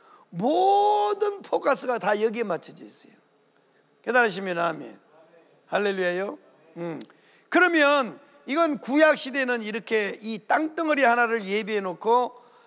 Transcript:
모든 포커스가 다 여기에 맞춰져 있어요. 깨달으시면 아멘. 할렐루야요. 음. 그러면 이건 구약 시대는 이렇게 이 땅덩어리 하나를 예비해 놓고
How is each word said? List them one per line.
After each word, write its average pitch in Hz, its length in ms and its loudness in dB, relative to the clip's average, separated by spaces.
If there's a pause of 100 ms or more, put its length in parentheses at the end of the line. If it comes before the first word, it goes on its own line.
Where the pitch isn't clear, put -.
(300)
모든 403 1120 2
포커스가 254 580 -2
다 214 220 0
여기에 226 220 0
맞춰져 175 400 -8
있어요. - 300 -20 (880)
깨달으시면 196 580 0
아멘. 147 400 -4 (680)
할렐루야요. 190 720 -2 (400)
음. 165 220 -8 (500)
그러면 294 720 2 (260)
이건 294 340 0
구약 294 380 4
시대는 254 440 -2
이렇게 214 600 -4
이 220 260 -8
땅덩어리 311 560 0
하나를 233 420 2
예비해 208 360 -2
놓고 214 600 0 (240)